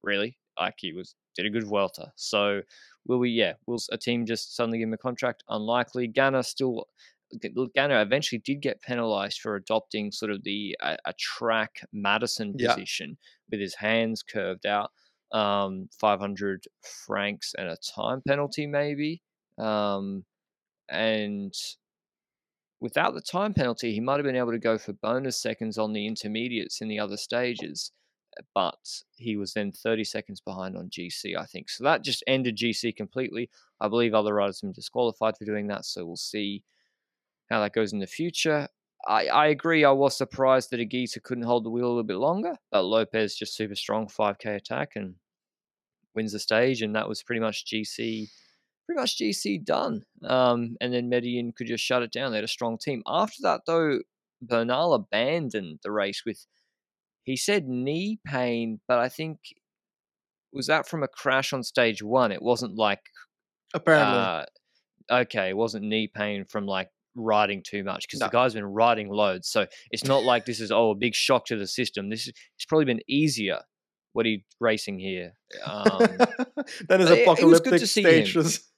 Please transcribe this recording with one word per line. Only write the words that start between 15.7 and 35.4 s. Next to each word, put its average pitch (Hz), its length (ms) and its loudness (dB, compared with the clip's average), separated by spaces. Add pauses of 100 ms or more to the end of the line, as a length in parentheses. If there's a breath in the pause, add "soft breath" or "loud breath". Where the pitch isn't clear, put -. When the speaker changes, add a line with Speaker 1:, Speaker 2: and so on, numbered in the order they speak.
Speaker 1:
five 104 200 4
hundred 98 460 -6 (400)
francs 101 520 -4
and 90 100 -6
a 82 100 -6
time 120 480 -6
penalty, 143 420 -2
maybe. 147 540 -4 (360)
Um, 101 680 -2 (640)
and 104 680 -2 (1300)
without 131 360 0
the 156 60 -10
time 196 340 -2
penalty, 120 380 0
he 104 60 -2
might 131 180 0
have 143 80 -2
been 127 100 0
able 120 160 0
to 117 80 -2
go 113 180 2
for 107 160 -8
bonus 123 480 -2
seconds 110 380 -4
on 107 140 0
the 104 120 -4
intermediates 110 760 -6
in 110 60 -6
the 107 120 -4
other 104 180 -6
stages, 120 760 -6 (600)
but - 500 -4 (120)
he 113 220 -6
was 101 160 -6
then 101 180 -4
thirty 110 320 -2
seconds 104 380 -10
behind 95 360 -10
on 90 140 -12
G 87 180 -10
C, 92 260 -8
I 80 100 -6
think. - 240 -14
So - 140 -10
that 143 200 2
just - 240 -4
ended 127 300 0
G 117 160 0
C 117 180 -4
completely. 120 580 -8 (300)
I 107 80 -2
believe 113 260 2
other 107 220 2
riders 101 260 0
have 104 60 -8
been 92 60 -8
disqualified 113 640 -2
for 104 80 -14